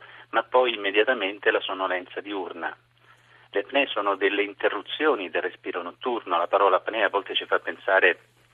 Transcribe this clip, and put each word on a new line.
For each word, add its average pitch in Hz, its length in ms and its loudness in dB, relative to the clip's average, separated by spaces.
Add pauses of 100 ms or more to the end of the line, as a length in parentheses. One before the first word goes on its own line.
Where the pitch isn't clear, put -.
(300)
ma 113 140 0
poi 127 300 2
immediatamente 104 760 0
la 104 100 0
sonnolenza 92 600 -4
diurna. 85 560 -10 (720)
Le 101 100 0
apnee 135 260 0
sono 101 280 -2
delle 98 280 2
interruzioni 104 880 -2
del 87 120 -2
respiro 90 400 -8
notturno, 87 560 -4
la 85 80 0
parola 98 300 4
apnea 104 300 0
a 92 40 2
volte 98 240 -4
ci 90 120 -4
fa 92 120 0
pensare 92 600 2 (340)